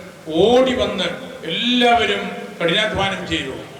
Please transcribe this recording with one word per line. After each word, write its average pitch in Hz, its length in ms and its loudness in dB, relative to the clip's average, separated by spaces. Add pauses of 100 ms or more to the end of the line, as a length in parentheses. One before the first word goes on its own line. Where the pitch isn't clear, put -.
(260)
ഓടി 240 480 4
വന്ന് 190 340 -2 (420)
എല്ലാവരും 233 720 2 (360)
കഠിനാധ്വാനം 190 680 0
ചെയ്തു. 139 260 -4 (260)